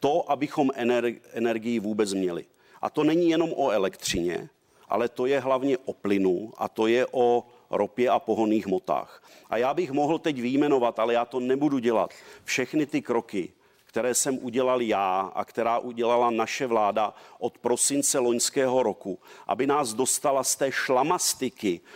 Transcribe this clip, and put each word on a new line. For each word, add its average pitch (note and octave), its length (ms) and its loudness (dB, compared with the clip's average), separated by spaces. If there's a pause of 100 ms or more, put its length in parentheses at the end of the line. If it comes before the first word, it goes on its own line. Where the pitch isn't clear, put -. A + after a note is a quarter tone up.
To, D3 300 0
abychom C#3+ 400 0
ener-, A#2+ 500 0 (120)
energii A2+ 480 -2
vůbec G#2 340 -2
měli. F2+ 300 -2 (380)
A A#2 80 -4
to D3+ 140 0
není E3 260 4
jenom D#3+ 260 0
o C#3 140 0
elektřině, F#2 800 -2 (400)
ale A2+ 200 -2
to B2+ 180 -4
je C#3 140 0
hlavně C3 380 0
o - 140 -10
plynu G2 640 0
a G2+ 100 -4
to A2 180 0
je A#2+ 240 4
o A#2+ 360 2 (240)
ropě G#2 400 0
a A#2 80 4
pohonných G#2+ 480 2
hmotách. D#2 560 -4 (280)
A - 60 -2
já B2+ 180 0
bych D#3 180 -2
mohl D3 260 0
teď D3 220 -4
vyjmenovat, B2+ 580 2
ale A#2 160 2
já A#2+ 100 2
to B2+ 160 -6
nebudu C3+ 380 0
dělat, A2+ 320 2 (340)
všechny C#3+ 420 -2
ty C#3+ 160 -4
kroky, A2 500 -4 (320)
které A#2+ 300 -2
jsem C3 280 0
udělal B2+ 400 0
já G2 380 0 (140)
a G2+ 100 -4
která A#2 340 -2
udělala A#2+ 520 2
naše A2+ 360 -2
vláda G#2+ 480 0 (240)
od - 200 -6
prosince C#3 600 0
loňského B2+ 640 2
roku, G2 360 -4 (280)
aby A2 200 0
nás C#3 280 0
dostala C3 500 0
z - 120 -2
té C3+ 160 -2
šlamastiky, C3 1080 -2 (160)